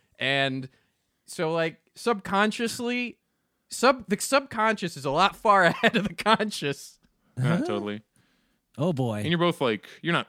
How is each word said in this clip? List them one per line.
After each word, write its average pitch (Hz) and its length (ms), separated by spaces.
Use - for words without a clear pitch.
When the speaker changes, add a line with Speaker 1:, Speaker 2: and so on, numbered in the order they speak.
Speaker 1:
And 135 480
so, 160 260
like, 165 280
subconsciously, 226 1200
sub-, 254 380
the 202 120
subconscious 220 760
is 135 80
a 143 60
lot 175 240
far 196 300
<laughs> 170 80
ahead - 240
of 196 100
the 175 80
conscious. 214 840
Speaker 2:
Yeah, 147 220
Speaker 3:
Huh? 294 80
Speaker 2:
totally. 104 360
Speaker 3:
Oh, 175 120
boy. 123 260
Speaker 2:
And 104 120
you're 170 80
both, 170 220
like, 113 280
you're 165 100
not, 143 160